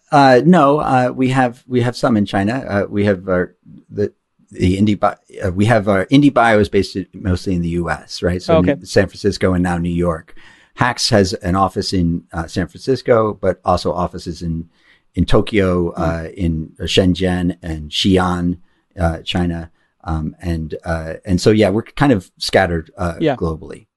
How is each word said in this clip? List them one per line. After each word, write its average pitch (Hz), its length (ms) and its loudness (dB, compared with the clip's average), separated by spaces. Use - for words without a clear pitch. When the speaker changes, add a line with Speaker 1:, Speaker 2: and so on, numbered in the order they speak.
Speaker 1:
uh, 135 320 8
no, 151 340 6
uh, 127 360 0
we 127 160 0
have, 127 360 0
we 123 140 0
have 120 160 -2
some 127 200 0
in 104 100 2
China. 110 420 -2
Uh, - 200 0
we 101 180 -2
have 98 220 0
our, 90 280 -2
the, 104 220 -4
the 95 260 0
Indie 104 240 2
Bi-, - 160 0
uh, 95 60 -2
we 95 140 0
have 110 240 2
our 95 180 2
Indie 139 260 4
Bio 113 280 4
is 98 80 2
based 98 260 -2
in, 95 200 -6
mostly 95 400 -2
in 87 80 0
the 85 80 -2
U 85 200 -2
S, - 320 -10
right? 90 200 -2
So 165 160 2
Speaker 2:
Okay. 143 160 2
Speaker 1:
New-, - 120 -12
San 95 220 2
Francisco 95 460 -2
and 90 80 2
now 90 160 0
New 85 120 -2
York. 85 460 -4
Hacks 120 340 -2
has 101 240 4
an 90 200 -2
office 95 380 -2
in, 85 400 0
uh, 82 140 -8
San 87 200 -4
Francisco, 113 680 0
but 92 300 -2
also 90 280 0
offices 85 480 -6
in, 82 300 -6
in 87 120 0
Tokyo, 92 680 2
Speaker 2:
Hmm. - 100 -6
Speaker 1:
uh, 82 220 -2
in 80 460 -4
Shenzhen 90 840 0
and 78 280 -10
Xi'an, 90 680 0
uh, 82 200 -2
China, 85 520 -4
um, 80 360 -6
and, 82 340 -6
uh, 82 300 -6
and 90 140 0
so, 117 100 2
yeah, 107 180 4
we're 104 140 -2
kind - 300 0
of 98 260 -4
scattered, 85 580 -2
uh, 87 240 -4
Speaker 2:
Yeah. 143 160 0
Speaker 1:
globally. 80 500 -8